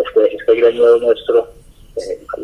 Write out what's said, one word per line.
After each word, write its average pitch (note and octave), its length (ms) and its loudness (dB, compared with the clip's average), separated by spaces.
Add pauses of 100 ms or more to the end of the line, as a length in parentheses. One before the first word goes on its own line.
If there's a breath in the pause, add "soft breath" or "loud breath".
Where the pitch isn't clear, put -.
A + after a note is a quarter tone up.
este, G#2+ 280 0
este - 200 0
gremio A#2 420 2
nuestro, A#2 520 -2 (480)
eh, - 280 -10 (180)